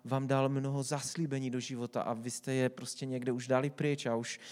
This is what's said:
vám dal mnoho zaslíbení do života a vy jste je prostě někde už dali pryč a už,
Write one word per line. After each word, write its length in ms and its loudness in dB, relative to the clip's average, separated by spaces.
vám 240 0
dal 220 4
mnoho 340 0
zaslíbení 680 -2
do 80 0
života 420 -2
a 120 -2
vy 180 -4
jste 220 -2
je 160 4
prostě 360 -6
někde 260 0
už 160 -2
dali 220 4
pryč 360 0
a 100 2
už, 240 -4